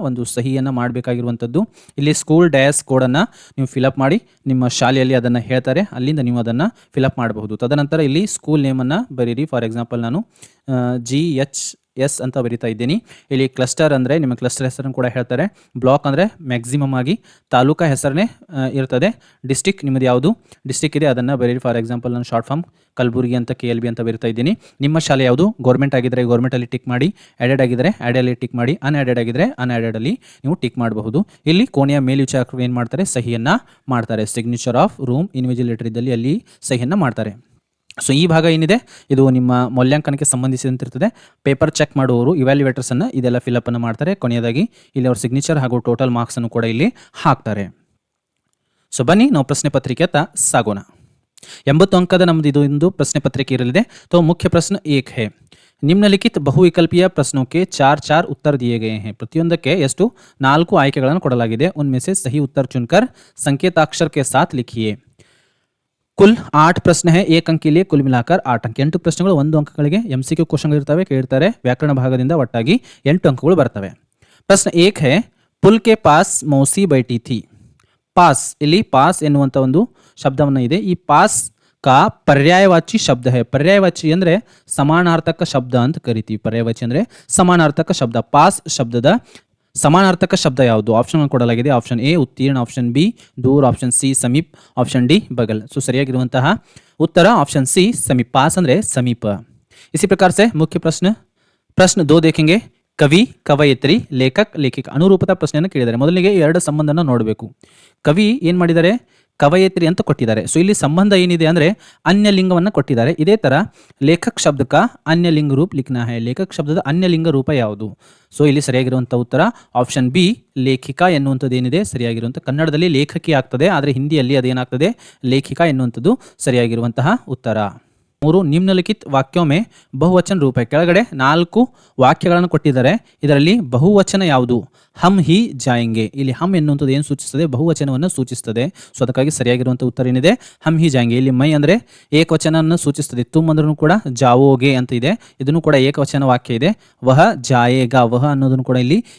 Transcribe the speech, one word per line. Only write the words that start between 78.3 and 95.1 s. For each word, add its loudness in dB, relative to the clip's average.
ಇಲ್ಲಿ 2
ಪಾಸ್ 0
ಎನ್ನುವಂಥ 0
ಒಂದು 2
ಶಬ್ದವನ್ನ 0
ಇದೆ. 0
ಈ -2
ಪಾಸ್ 0
ಕಾ 4
ಪರ್ಯಾಯವಾಚಿ 2
ಶಬ್ದ -2
ಹೈ. 0
ಪರ್ಯಾಯವಾಚಿ 0
ಅಂದ್ರೆ -2
ಸಮಾನಾರ್ಥಕ 0
ಶಬ್ದ -2
ಅಂತ 0
ಕರಿತೀವಿ. -6
ಪರ್ಯಾಯವಾಚಿ -4
ಅಂದ್ರೆ -6
ಸಮಾನಾರ್ಥಕ 2
ಶಬ್ದ. -4
ಪಾಸ್ 2
ಶಬ್ದದ -2
ಸಮಾನಾರ್ಥಕ 2
ಶಬ್ದ 0
ಯಾವುದು? 2
ಆಪ್ಷನ್ 0
ಕೊಡಲಾಗಿದೆ. 0
ಆಪ್ಷನ್ -2
ಎ 2
ಉತ್ತೀರ್ಣ, -2
ಆಪ್ಷನ್ -4
ಬಿ 0
ದೂರ್, 4
ಆಪ್ಷನ್ 0
ಸಿ -2
ಸಮೀಪ್, 0
ಆಪ್ಷನ್ 0
ಡಿ 2